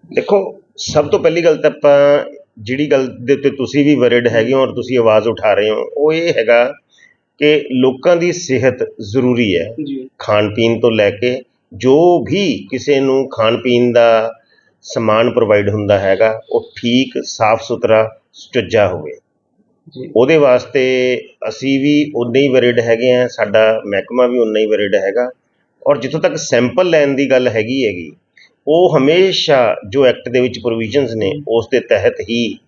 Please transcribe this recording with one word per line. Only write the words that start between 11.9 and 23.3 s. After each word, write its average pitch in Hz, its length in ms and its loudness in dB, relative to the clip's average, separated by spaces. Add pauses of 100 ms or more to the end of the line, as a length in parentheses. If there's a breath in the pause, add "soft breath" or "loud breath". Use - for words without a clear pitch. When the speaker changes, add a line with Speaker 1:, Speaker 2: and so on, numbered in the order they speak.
Speaker 1:
ਵੀ 147 400 -4
ਕਿਸੇ 135 300 -2
ਨੂੰ 135 280 0
ਖਾਣ 113 280 0
ਪੀਣ 120 360 0
ਦਾ 113 400 4 (500 soft breath)
ਸਮਾਨ 113 480 0
ਪ੍ਰੋਵਾਈਡ 104 400 2
ਹੁੰਦਾ 101 280 0
ਹੈਗਾ, 101 420 0 (100)
ਉਹ - 200 -2 (100)
ਠੀਕ, 123 320 0 (120)
ਸਾਫ਼ 113 380 -2
ਸੁਥਰਾ, 110 560 0 (140)
ਸੁਚੱਜਾ 104 560 -2
ਹੋਵੇ। 78 240 -8 (760)
Speaker 2:
ਜੀ। - 280 -16
Speaker 1:
ਉਹਦੇ 131 200 4
ਵਾਸਤੇ 127 800 2 (320)
ਅਸੀਂ 135 320 -4
ਵੀ 147 360 0
ਉਨੇ 120 240 0
ਹੀ 143 80 2
ਵਰਿਡ 120 320 2
ਹੈਗੇ 117 340 2
ਹਾਂ, 123 140 2
ਸਾਡਾ 110 580 0